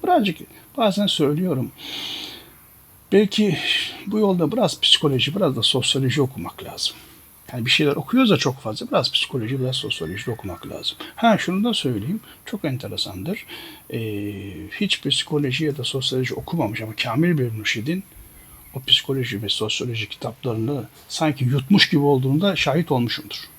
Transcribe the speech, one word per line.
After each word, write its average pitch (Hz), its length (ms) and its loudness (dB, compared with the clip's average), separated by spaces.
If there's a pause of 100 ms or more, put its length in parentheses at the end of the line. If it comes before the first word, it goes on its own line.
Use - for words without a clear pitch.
Birazcık 262 340 2 (380)
bazen 202 300 2
söylüyorum. 151 640 0 (1400)
Belki 202 460 4 (480)
bu 208 120 -2
yolda 180 340 4
biraz 220 280 0
psikoloji, 143 560 4
biraz 160 200 2
da 117 60 -2
sosyoloji 135 600 2
okumak 101 420 -4
lazım. - 320 -6 (560)
Yani 123 140 -4
bir 127 40 0
şeyler 147 260 4
okuyoruz 247 340 4
da 180 60 8
çok 131 240 0
fazla, 113 280 -6
biraz 180 240 0
psikoloji, 127 480 -2
biraz 127 160 -2
sosyoloji - 500 -6
de 131 40 -4
okumak 95 360 -8
lazım. - 320 -8 (180)
Ha, 226 220 4
şunu 190 260 0
da 240 100 0
söyleyeyim, 127 460 -2 (260)
çok - 180 -8
enteresandır. 127 840 -4 (460)
Ee, - 60 -4 (840)
hiç - 280 -2
psikoloji 147 560 -2
ya 151 120 -2
da 139 80 -8
sosyoloji 131 500 -2
okumamış 113 460 -4
ama 113 160 -8
kamil 156 420 2
bir 123 140 0
mürşidin 113 520 -4 (680)
o 131 120 -8
psikoloji 120 560 2
ve 104 60 -4
sosyoloji 110 600 -4
kitaplarını 113 800 -4 (200)
sanki 147 360 0
yutmuş 135 460 6
gibi 156 100 4
olduğunda 143 560 4
şahit 147 360 2
olmuşumdur. 120 440 -2 (220)